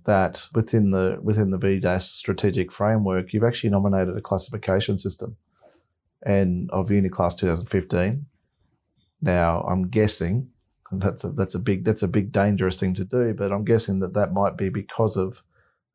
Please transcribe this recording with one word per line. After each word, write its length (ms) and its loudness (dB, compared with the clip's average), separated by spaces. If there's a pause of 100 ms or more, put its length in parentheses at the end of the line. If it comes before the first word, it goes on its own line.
that 500 2
within 340 2
the, 320 0
within 300 2
the 80 -2
V 200 2
das 300 0
strategic 600 -2
framework, 600 0
you've 120 0
actually 260 0
nominated 480 2
a 40 -6
classification 760 -2
system 400 -8 (880)
and 480 2
of 180 -2
Uniclass 480 2
two 80 -2
thousand 220 0
fifteen. 580 -2 (960)
Now, 480 2
I'm 200 0
guessing, 600 0 (400)
and 100 -4
that's 240 -2
a, 60 -6
that's 240 -4
a 60 -4
big, 260 -2
that's 160 0
a 60 0
big 240 0
dangerous 480 2
thing 160 0
to 100 -4
do, 320 0
but 140 -2
I'm 120 -2
guessing 360 2
that 160 -4
that 180 0
might 240 0
be 120 -2
because 460 -2
of, 280 -4 (520)